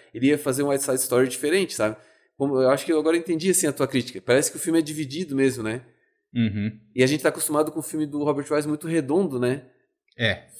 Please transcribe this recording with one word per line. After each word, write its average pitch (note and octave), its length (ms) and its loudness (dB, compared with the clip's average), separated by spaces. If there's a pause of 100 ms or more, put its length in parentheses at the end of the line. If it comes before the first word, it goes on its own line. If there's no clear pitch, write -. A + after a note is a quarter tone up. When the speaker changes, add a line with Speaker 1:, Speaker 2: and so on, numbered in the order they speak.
(140)
Speaker 1:
ele B2+ 140 2
ia D3 100 4
fazer C#3 260 -2
um C#3+ 40 0
West C#3 180 0
Side C3 140 0
Story C3 280 2
diferente, D#3+ 460 0
sabe? A2 220 0 (420)
Como, C3+ 240 0
eu B2+ 80 6
acho C#3 160 2
que E3 80 -2
eu D#3 60 2
agora D#3+ 180 2
entendi, E3+ 320 -2
assim, E3+ 180 2
a C#3 60 0
tua C3+ 140 0
crítica. A#2 340 -4
Parece C3 300 2
que - 60 -14
o - 20 -10
filme E3 200 2
é - 20 2
dividido D3+ 540 -6
mesmo, B2+ 280 2
né? A2 180 -4 (520)
Speaker 2:
Uhum. G#2+ 380 0 (240)
Speaker 1:
E B2+ 80 4
a C3 40 6
gente D3 160 0
tá D#3 60 4
acostumado D3+ 420 -2
com D#3+ 80 -8
o D3 40 -8
filme D#3 220 -4
do D3 180 -6
Robert C#3+ 280 -2
Wise D3 160 0
muito D3+ 200 -6
redondo, D#3 520 0
né? B2+ 240 0 (540)
Speaker 2:
É. A2 260 -2 (160)